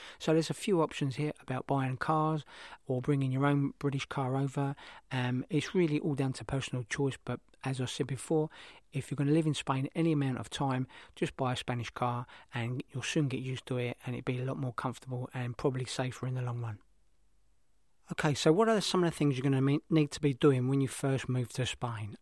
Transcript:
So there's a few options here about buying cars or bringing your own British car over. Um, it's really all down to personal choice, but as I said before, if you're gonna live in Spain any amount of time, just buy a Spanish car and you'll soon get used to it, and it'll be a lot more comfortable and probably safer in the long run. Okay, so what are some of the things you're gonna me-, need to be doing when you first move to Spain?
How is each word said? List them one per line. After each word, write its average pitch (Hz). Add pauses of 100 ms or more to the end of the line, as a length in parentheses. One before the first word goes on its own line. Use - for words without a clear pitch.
(180)
So -
there's 160
a 151
few 180
options 143
here 147
about -
buying 131
cars 156 (420)
or 127
bringing 135
your 135
own 143
British 139
car 131
over. 139 (360)
Um, 123
it's -
really 160
all 151
down 131
to -
personal 127
choice, 139
but 123 (220)
as 135
I 127
said 131
before, 156 (440)
if -
you're 143
gonna 143
live 160
in 151
Spain 135
any 165
amount 135
of 113
time, 131 (280)
just -
buy 127
a 123
Spanish 120
car 123 (300)
and 123 (100)
you'll 127
soon 151
get 123
used 131
to 127
it, 120
and 123
it'll 123
be 123
a 127
lot 135
more 131
comfortable 127
and 123
probably 131
safer 127
in 127
the 127
long 120
run. 110 (1300)
Okay, 156
so -
what 208
are 220
some 180
of 170
the 156
things 143
you're 127
gonna 135
me-, 139
need 156
to -
be 143
doing 127
when 139
you 135
first 135
move 127
to 127
Spain? 107